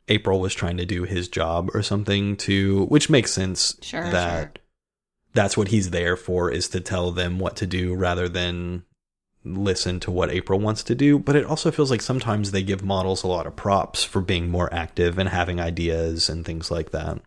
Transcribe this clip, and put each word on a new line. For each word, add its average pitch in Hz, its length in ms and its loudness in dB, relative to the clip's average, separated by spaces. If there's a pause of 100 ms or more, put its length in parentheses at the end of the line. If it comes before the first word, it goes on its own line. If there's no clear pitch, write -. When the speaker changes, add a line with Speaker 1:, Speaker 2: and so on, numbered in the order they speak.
Speaker 1:
April 104 320 2
was 92 160 -2
trying 87 220 -2
to 90 100 -2
do 90 160 -2
his 87 240 -2
job 85 480 -2
or 101 80 0
something 101 540 0
too, 98 540 2
which 147 200 4
makes 131 220 4
sense 92 500 -2
Speaker 2:
Sure, - 300 -6
Speaker 1:
that 85 460 -2
Speaker 2:
sure. - 40 -20 (720)
Speaker 1:
that's 101 220 2
what 104 100 2
he's 95 240 2
there 87 260 0
for, 90 320 0
is 87 200 -2
to 92 120 -4
tell 90 300 -2
them 90 300 -2
what 90 160 -4
to 101 100 -2
do 90 300 -2
rather 90 320 0
than 87 560 -4 (680)
listen 95 460 0
to - 100 -4
what 90 200 0
April 92 280 0
wants 107 260 0
to 120 100 0
do, 143 240 6
but 143 180 2
it 139 100 4
also 156 240 0
feels 147 200 2
like 113 120 2
sometimes 107 480 0
they 98 120 0
give 95 220 -2
models 95 380 0
a 95 60 0
lot 87 180 0
of - 100 -12
props - 480 2
for - 160 0
being 87 300 0
more 87 240 0
active 85 440 0
and 92 100 0
having 87 320 0
ideas 82 680 0
and 82 160 -6
things 82 260 -8
like 82 200 -4
that. 80 360 -6